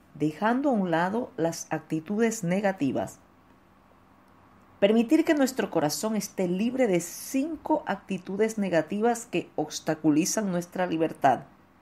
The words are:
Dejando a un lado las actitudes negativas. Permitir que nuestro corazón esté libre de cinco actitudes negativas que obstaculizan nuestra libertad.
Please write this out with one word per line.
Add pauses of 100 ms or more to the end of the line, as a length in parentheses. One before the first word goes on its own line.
(140)
Dejando
a
un
lado
las
actitudes
negativas. (1600)
Permitir
que
nuestro
corazón
esté
libre
de
cinco
actitudes
negativas
que
obstaculizan
nuestra
libertad. (420)